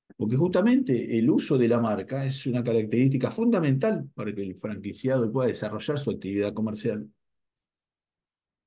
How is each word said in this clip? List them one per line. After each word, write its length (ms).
Porque 200
justamente 840
el 120
uso 280
de 100
la 120
marca 440
es 220
una 180
característica 680
fundamental 840
para 200
que 80
el 140
franquiciado 760
pueda 180
desarrollar 500
su 120
actividad 440
comercial. 540